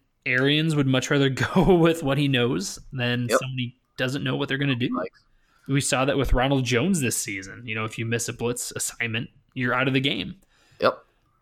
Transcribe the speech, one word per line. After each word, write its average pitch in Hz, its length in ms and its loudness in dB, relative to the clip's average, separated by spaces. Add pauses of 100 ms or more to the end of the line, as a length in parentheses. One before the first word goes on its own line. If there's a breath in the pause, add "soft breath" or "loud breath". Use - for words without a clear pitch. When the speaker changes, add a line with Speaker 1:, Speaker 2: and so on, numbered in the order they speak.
(260)
Speaker 1:
Arians 147 500 2
would 143 100 2
much 131 240 2
rather 139 200 4
<laughs> - 0 -
go 156 460 4
with 165 280 4
what 135 140 0
he 143 100 2
knows 135 500 0 (140)
than 123 360 -2
Speaker 2:
Yep. 123 120 2
Speaker 1:
somebody 127 360 -6 (200)
doesn't 127 260 -2
know 135 140 -2
what 143 120 -2
they're 139 100 -2
gonna 139 180 0
do. 127 200 -2
Speaker 2:
Like - 160 -6 (540)
Speaker 1:
We 139 140 0
saw 131 240 0
that 139 140 2
with 127 160 2
Ronald 131 300 4
Jones 135 360 2
this 117 160 0
season. 101 500 -8
You 110 80 -6
know, 110 120 -4
if 107 120 -12
you 117 60 -4
miss 113 240 -2
a 117 60 -6
blitz 120 380 -4
assignment, 117 580 -6 (240)
you're 123 200 -2
out 127 140 2
of 131 60 2
the 135 60 2
game. 131 360 -4 (440)
Speaker 2:
Yep. - 180 2 (420)